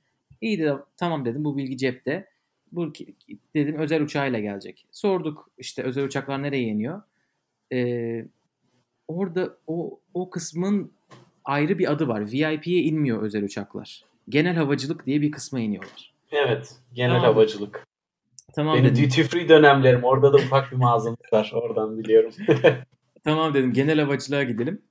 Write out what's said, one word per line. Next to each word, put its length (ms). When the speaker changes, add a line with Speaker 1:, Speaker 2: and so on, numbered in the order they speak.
Speaker 1:
"İyi," 180
dedim, 200
"tamam," 280
dedim, 200
"bu 120
bilgi 200
cepte." 520
Bu 200
ki-, 220
dedim, 240
"Özel 240
uçağıyla 360
gelecek." 520
Sorduk 680
işte, 240
"Özel 220
uçaklar 380
nereye 200
iniyor?" 400
Ee, 520
orada 480
o, 340
o 160
kısmın 640
ayrı 340
bir 140
adı 160
var. 240
V 220
I 60
P'ye 220
inmiyor 400
özel 220
uçaklar. 600
Genel 280
havacılık 500
diye 140
bir 100
kısma 300
iniyorlar. 540
Speaker 2:
Evet, 400
genel 260
Speaker 1:
Tamam. 140
Speaker 2:
havacılık. 520
Speaker 1:
"Tamam," 240
Speaker 2:
Benim 120
Speaker 1:
dedim. 140
Speaker 2:
duty 180
free 260
dönemlerim. 560
Orada 280
da 40
ufak 360
bir 40
mağazamız 420
var. 220
Oradan 440
biliyorum. 320
<laughs> 460
Speaker 1:
"Tamam," 300
dedim, 180
"genel 280
havacılığa 420
gidelim." 480